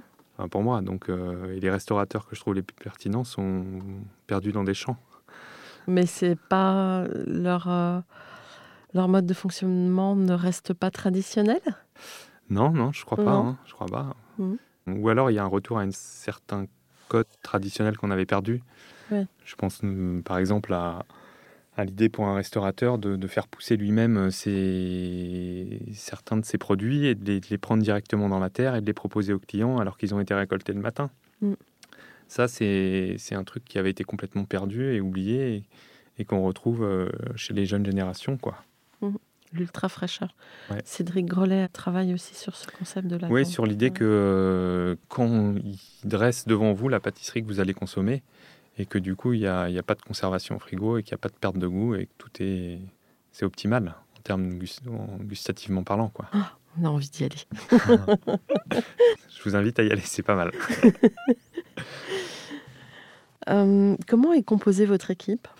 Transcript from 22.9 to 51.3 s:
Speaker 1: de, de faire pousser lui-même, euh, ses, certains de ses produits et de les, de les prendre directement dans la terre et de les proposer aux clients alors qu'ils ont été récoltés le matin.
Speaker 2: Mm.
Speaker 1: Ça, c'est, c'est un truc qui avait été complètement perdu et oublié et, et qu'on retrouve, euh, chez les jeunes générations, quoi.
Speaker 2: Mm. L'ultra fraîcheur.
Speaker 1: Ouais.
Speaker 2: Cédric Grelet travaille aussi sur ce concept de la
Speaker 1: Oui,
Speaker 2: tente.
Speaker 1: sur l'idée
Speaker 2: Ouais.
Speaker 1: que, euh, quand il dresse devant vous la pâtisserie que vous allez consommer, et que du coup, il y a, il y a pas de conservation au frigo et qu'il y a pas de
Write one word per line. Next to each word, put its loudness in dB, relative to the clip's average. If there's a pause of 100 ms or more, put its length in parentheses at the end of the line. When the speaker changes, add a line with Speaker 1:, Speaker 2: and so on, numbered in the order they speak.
Speaker 1:
de, -2
de -4
faire -4
pousser -2
lui-même, 2
euh, 2
ses, -4 (120)
certains -6
de -2
ses -4
produits 0
et 4
de -10
les, 0
de -10
les -2
prendre 2
directement 0
dans 0
la -2
terre 0
et -2
de -6
les 0
proposer -2
aux 0
clients -2
alors -4
qu'ils -4
ont 0
été -2
récoltés -2
le -4
matin. -4 (320)
Speaker 2:
Mm. 0 (760)
Speaker 1:
Ça, 0
c'est, 0
c'est -8
un -4
truc -12
qui -6
avait 2
été -4
complètement -6
perdu -2
et 0
oublié -2
et, -8 (560)
et -4
qu'on 2
retrouve, 0
euh, 0 (260)
chez -8
les 2
jeunes 0
générations, -2
quoi. -6 (460)
Speaker 2:
Mm. -2 (360)
L'ultra -6
fraîcheur. -8 (360)
Speaker 1:
Ouais. -6
Speaker 2:
Cédric -2
Grelet 2
travaille -2
aussi -6
sur -12
ce -16
concept -8
de -2
la -4
Speaker 1:
Oui, 6
Speaker 2:
tente. 0
Speaker 1:
sur 0
l'idée 2
Speaker 2:
Ouais. 4
Speaker 1:
que, 0
euh, 4 (140)
quand 2
il -6 (280)
dresse 2
devant 4
vous 0
la 2
pâtisserie -6
que -8
vous -4
allez 2
consommer, -2 (540)
et -4
que -4
du -2
coup, 0
il 0
y 0
a, 0
il -2
y -2
a -6
pas 0
de -20
conservation -4
au -8
frigo -4
et -4
qu'il -10
y -6
a -12
pas -8
de -8